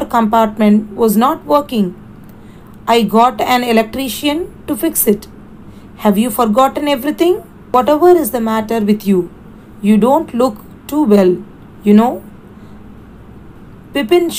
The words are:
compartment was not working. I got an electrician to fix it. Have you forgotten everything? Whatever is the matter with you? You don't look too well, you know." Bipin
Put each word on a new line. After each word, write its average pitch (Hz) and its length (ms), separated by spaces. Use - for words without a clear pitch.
compartment 214 880
was 214 220
not 294 320
working. 254 340
I - 20
got 233 260
an 247 180
electrician 254 640
to 285 140
fix 320 200
it. - 140
Have 202 180
you 247 140
forgotten 262 560
everything? 302 420
Whatever 294 380
is 214 140
the 226 100
matter 220 320
with 208 200
you? 185 80
You 214 80
don't 302 260
look 254 200
too 302 100
well, 185 220
you 208 100
know." 233 100
Bipin 339 460